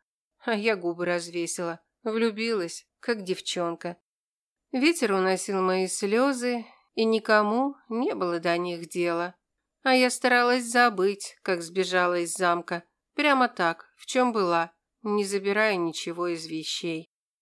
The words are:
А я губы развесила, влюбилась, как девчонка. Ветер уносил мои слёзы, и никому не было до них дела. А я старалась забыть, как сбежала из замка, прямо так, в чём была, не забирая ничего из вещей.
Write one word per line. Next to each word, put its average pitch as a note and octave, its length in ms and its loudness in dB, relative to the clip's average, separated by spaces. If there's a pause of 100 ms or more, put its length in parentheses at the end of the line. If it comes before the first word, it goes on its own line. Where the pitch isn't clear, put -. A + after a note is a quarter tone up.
(440)
А A#3 100 -2
я G#3+ 220 0
губы F3 300 -4
развесила, E3+ 720 -4 (320)
влюбилась, A3 760 -2 (120)
как A3 240 -4
девчонка. F3 720 -4 (720)
Ветер C4 420 2
уносил F#3+ 480 0
мои F#3 260 2
слёзы, A#3+ 800 0 (280)
и A3 120 0
никому A3 680 2 (140)
не B3 260 -2
было F3 240 -2
до E3+ 180 0
них F3 320 -6
дела. F3 460 -2 (480)
А C4 100 4
я B3+ 160 4
старалась B3 540 2
забыть, A3 800 2
как F3+ 200 -2
сбежала F3+ 580 0
из E3+ 140 -4
замка, F3 500 0 (300)
прямо C#4 340 2
так, E3+ 400 -2 (100)
в - 80 -20
чём B3+ 260 2
была, F3 400 0 (320)
не G#3 220 0
забирая G3+ 500 0
ничего E3+ 520 -4
из E3 200 -6
вещей. D#3+ 640 -6 (300)